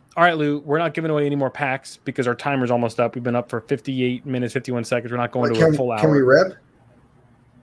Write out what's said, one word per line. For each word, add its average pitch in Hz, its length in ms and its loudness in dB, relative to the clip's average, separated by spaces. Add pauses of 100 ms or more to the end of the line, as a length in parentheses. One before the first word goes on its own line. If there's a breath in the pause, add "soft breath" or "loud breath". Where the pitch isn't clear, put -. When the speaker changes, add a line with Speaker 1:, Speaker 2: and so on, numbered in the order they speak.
(160)
Speaker 1:
All 170 60 4
right, 170 140 4
Lou, 147 240 0
we're 147 180 -2
not 165 160 -2
giving 160 160 -4
away 147 160 0
any 143 80 -2
more 135 160 0
packs 135 460 -6
because 127 320 -2
our 120 60 0
timer's 131 360 -2
almost 120 300 0
up. 117 140 0
We've 123 100 -8
been 120 100 -2
up 120 140 -2
for 117 140 -6
fifty-eight 127 640 -4
minutes, 123 260 -4
fifty-one 123 320 -4
seconds. 120 260 -4
We're 123 80 -4
not 120 140 -2
going 120 180 0
Speaker 2:
Wait, 113 80 0
Speaker 1:
to 160 60 4
Speaker 2:
can, 156 100 4
Speaker 1:
a - 20 0
full 127 140 0
hour. 110 80 -2
Speaker 2:
can 156 120 4
we 147 100 4
rip? 151 360 4 (1080)